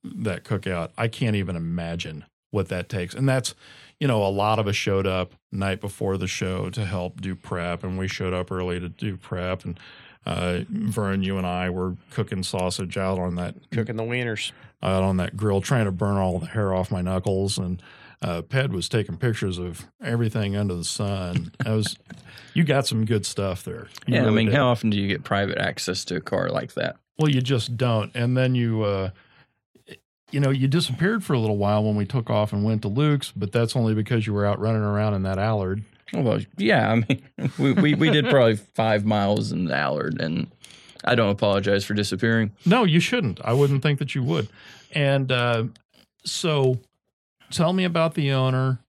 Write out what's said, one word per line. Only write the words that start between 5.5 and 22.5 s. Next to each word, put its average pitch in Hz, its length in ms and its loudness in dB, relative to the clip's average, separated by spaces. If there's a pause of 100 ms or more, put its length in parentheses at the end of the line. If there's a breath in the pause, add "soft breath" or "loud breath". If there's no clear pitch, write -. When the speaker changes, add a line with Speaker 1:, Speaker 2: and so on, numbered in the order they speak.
Speaker 1:
night 95 300 -2
before 98 360 -4
the 92 120 -2
show 92 420 -4
to 92 140 -4
help 90 360 -4
do 92 140 -6
prep, 87 480 -6
and 92 160 -6
we 95 100 -4
showed 92 240 -4
up 90 200 -4
early 90 280 -4
to 90 80 -8
do 92 280 -6
prep. 92 480 -6
And, 85 140 -8 (460 loud breath)
uh, 90 440 -2
Vern, 101 560 -2
you 98 120 -2
and 92 100 -2
I 90 220 -2
were 90 280 -4 (160)
cooking 95 320 -4
sausage 90 520 -4
out 95 220 0
on 90 160 -2
that 87 220 -6 (160)
Speaker 2:
Cooking 117 240 -4
the 113 80 -4
wieners. 120 480 -4 (300 loud breath)
Speaker 1:
out 95 200 2
on 95 140 2
that 90 200 -2
grill, 101 240 2
trying 117 260 2
to 95 40 0
burn 101 260 0
all 92 220 0
the 82 80 -6
hair 101 260 -2
off 92 200 0
my 92 100 -2
knuckles. 95 560 0
And, 90 240 -4 (400 loud breath)
uh, 85 200 -2
Ped 131 280 0
was 92 180 -4
taking 98 280 -2
pictures 107 420 -2
of 87 280 -8 (160)
everything 110 540 0
under 101 180 0
the 85 100 -4
sun. 90 680 -4 (140)
I 110 60 0
was, 107 240 0 (580 loud breath)